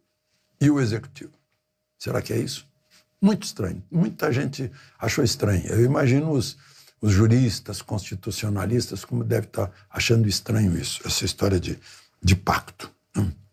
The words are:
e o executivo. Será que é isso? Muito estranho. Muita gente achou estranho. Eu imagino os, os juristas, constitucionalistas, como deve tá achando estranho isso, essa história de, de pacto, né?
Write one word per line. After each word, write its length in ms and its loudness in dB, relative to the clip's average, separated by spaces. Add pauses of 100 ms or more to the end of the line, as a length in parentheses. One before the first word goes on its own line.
(600)
e 100 4
o 120 4
executivo. 500 -6 (680)
Será 240 -4
que 120 -6
é 40 -2
isso? 300 -6 (540)
Muito 220 4
estranho. 460 -8
Muita 440 0
gente 360 -4 (300)
achou 240 0
estranho. 440 0
Eu 180 2
imagino 460 2
os, 260 -2 (420)
os 120 2
juristas, 680 2
constitucionalistas, 1200 -4
como 180 -4
deve 240 0
tá 220 -4 (200)
achando 380 4
estranho 500 0
isso, 280 -6
essa 200 -2
história 340 0
de, 180 -6 (440)
de 140 6
pacto, 540 -4 (260)
né? 160 -2 (220)